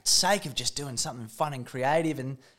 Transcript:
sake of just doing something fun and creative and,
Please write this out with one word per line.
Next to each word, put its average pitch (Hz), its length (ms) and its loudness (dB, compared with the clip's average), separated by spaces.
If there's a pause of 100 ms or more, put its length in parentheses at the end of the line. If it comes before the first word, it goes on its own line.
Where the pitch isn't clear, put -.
sake 196 420 4
of 131 100 -8
just 123 200 -2
doing 139 220 -6
something 127 300 -6
fun 151 260 -2
and 123 120 -8
creative 147 540 0
and, 131 180 -6 (220)